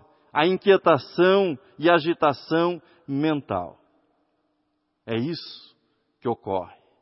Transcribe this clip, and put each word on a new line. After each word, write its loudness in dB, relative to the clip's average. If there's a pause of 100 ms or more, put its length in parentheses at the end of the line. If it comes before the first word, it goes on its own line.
(340)
a 0
inquietação 2 (200)
e 0
agitação 0 (260)
mental. -4 (1300)
É -6
isso -10 (440)
que -8
ocorre. -6 (260)